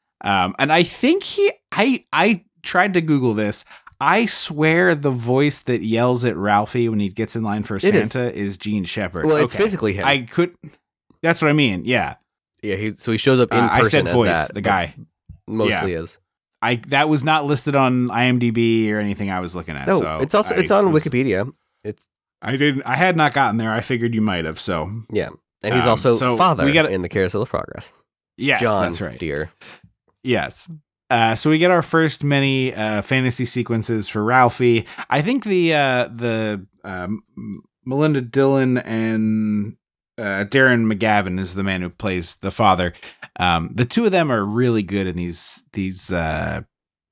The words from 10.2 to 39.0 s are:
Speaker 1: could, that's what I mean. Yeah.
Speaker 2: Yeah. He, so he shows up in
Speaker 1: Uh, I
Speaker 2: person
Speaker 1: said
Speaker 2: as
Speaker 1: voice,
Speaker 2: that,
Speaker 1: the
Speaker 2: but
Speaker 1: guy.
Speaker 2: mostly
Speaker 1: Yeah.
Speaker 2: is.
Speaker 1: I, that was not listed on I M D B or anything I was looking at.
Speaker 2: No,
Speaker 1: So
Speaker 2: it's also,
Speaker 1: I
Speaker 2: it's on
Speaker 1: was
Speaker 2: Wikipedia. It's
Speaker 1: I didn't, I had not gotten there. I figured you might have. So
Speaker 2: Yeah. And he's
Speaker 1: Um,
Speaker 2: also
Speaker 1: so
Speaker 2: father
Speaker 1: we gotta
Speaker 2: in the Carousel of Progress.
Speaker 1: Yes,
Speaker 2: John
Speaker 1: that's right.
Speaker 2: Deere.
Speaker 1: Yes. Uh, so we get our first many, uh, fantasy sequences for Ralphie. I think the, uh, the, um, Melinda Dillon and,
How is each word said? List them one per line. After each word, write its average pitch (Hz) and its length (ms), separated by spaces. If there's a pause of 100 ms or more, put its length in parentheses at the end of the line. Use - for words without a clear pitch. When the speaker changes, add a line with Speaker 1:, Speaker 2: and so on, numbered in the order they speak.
Speaker 1:
could, 175 320 (680)
that's 165 200
what 151 60
I 147 40
mean. 117 320
Yeah. 107 320 (460)
Speaker 2:
Yeah. 101 140
He, 107 160
so - 200
he 110 60
shows 131 220
up 117 120
in - 60
Speaker 1:
Uh, 120 120
I - 100
Speaker 2:
person 107 100
Speaker 1:
said 135 180
Speaker 2:
as 120 60
Speaker 1:
voice, 113 180
Speaker 2:
that, 80 160
Speaker 1:
the - 60
Speaker 2:
but 101 100
Speaker 1:
guy. 90 300 (520)
Speaker 2:
mostly 101 460
Speaker 1:
Yeah. 82 80
Speaker 2:
is. - 180 (440)
Speaker 1:
I, 120 140 (120)
that 139 200
was 147 160
not 156 220
listed 143 300
on 127 340
I 120 160
M 123 120
D 120 120
B 113 420
or 107 60
anything 101 320
I 90 100
was 90 160
looking 82 200
at. 69 100
Speaker 2:
No, 185 140
Speaker 1:
So 80 200
Speaker 2:
it's 139 140
also, 208 200
Speaker 1:
I - 40
Speaker 2:
it's 185 120
on 202 220
Speaker 1:
was 156 120
Speaker 2:
Wikipedia. 123 460 (320)
It's - 240 (360)
Speaker 1:
I 127 140
didn't, 139 280
I 127 120
had 180 200
not 151 160
gotten 117 260
there. 113 140
I 113 80
figured 117 340
you 110 80
might 90 220
have. 78 160
So 87 300 (200)
Speaker 2:
Yeah. 95 180 (340)
And 107 120
he's 123 100
Speaker 1:
Um, 123 60
Speaker 2:
also 117 240
Speaker 1:
so 120 220
Speaker 2:
father 156 280
Speaker 1:
we 143 80
gotta 156 180
Speaker 2:
in 92 120
the 87 60
Carousel 101 340
of 107 60
Progress. - 440 (440)
Speaker 1:
Yes, 127 240
Speaker 2:
John 107 220
Speaker 1:
that's 87 180
right. 71 180
Speaker 2:
Deere. 78 320 (720)
Speaker 1:
Yes. 107 460 (420)
Uh, 113 240
so 151 160
we 156 80
get 180 120
our 175 120
first 160 420
many, 135 500
uh, 107 280
fantasy 131 420
sequences 113 640
for 107 160
Ralphie. 120 600 (240)
I 139 100
think 233 240
the, 180 300
uh, 127 360
the, 110 560 (160)
um, 95 400 (640)
Melinda 139 380
Dillon 131 560
and, 110 1000 (400)